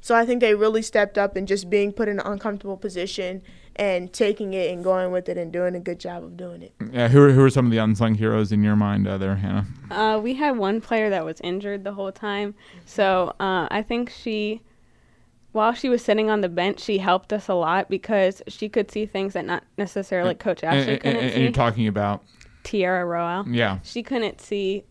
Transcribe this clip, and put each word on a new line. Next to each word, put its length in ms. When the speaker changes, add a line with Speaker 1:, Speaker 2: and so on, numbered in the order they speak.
Speaker 1:
So 160
I 100
think 140
they 160
really 260
stepped 340
up 200
and 100
just 240
being 220
put 160
in 100
an 80
uncomfortable 500
position 640
and 360
taking 400
it 180
and 140
going 280
with 160
it 100
and 140
doing 240
a 40
good 200
job 240
of 120
doing 260
it. 120
Speaker 2:
Yeah, 180
who 140
are, 100
who 120
are 60
some 160
of 60
the 60
unsung 380
heroes 360
in 120
your 120
mind, 300
uh, 100
there, 200
Hannah? 300
Speaker 3:
Uh, 320
we 120
had 240
one 220
player 280
that 160
was 180
injured 420
the 100
whole 180
time. 420
So, 560
uh, 300
I 120
think 280
she, 500
while 200
she 160
was 140
sitting 260
on 140
the 80
bench, 300
she 180
helped 340
us 160
a 60
lot 340
because 600
she 200
could 220
see 160
things 280
that 120
not 180
necessarily 520
Speaker 2:
And, 100
Speaker 3:
Coach 220
Speaker 2:
and, 120
Speaker 3:
Ashley 200
Speaker 2:
and, 80
Speaker 3:
couldn't 200
Speaker 2:
and 100
Speaker 3:
see. 100
Speaker 2:
you're 100
talking 340
about? 380
Speaker 3:
Tiara 420
Roel. 420
Speaker 2:
Yeah. 360
Speaker 3:
She 180
couldn't 380
see 500